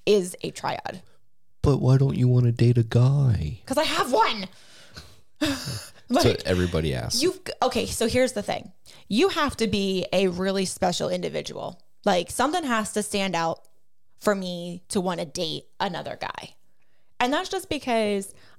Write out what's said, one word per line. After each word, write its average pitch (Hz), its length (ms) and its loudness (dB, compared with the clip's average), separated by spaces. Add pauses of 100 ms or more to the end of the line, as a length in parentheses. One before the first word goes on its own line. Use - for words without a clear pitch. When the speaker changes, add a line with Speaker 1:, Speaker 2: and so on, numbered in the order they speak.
Speaker 1:
is 185 360 4
a 165 100 -6
triad. - 500 -8 (600)
Speaker 2:
But 139 160 4
why 131 200 6
don't 139 180 2
you 127 120 4
wanna 123 240 4
date 117 260 4
a 113 60 4
guy? 117 800 2
Speaker 1:
'Cause - 120 -2
I - 60 2
have 320 280 0
one. 233 360 2 (960)
<laughs> 294 80 2 (600)
Speaker 2:
So 240 40 2 (140)
Speaker 1:
Like, - 140 0
Speaker 2:
everybody 85 520 0
asks. - 260 -2
Speaker 1:
you've, 359 180 0 (220)
okay, 240 240 0
so 196 220 -2
here's 247 240 0
the 208 100 -6
thing. - 300 -6 (380)
You 285 200 4
have 311 280 -2
to 226 100 0
be 190 440 0
a 190 160 2
really 190 380 0
special 175 420 -2
individual. 170 720 -6 (240)
Like, 180 280 0
something 311 320 0
has 226 300 -2
to 208 100 -2
stand 196 320 -2
out 165 260 0 (560)
for 208 160 2
me 180 560 -6
to 214 100 -2
wanna 175 260 -2
date 156 400 -6 (140)
another - 400 -6
guy. - 360 -10 (640)
And 247 120 2
that's 359 160 -2
just 381 220 -6
because 220 640 -2 (260)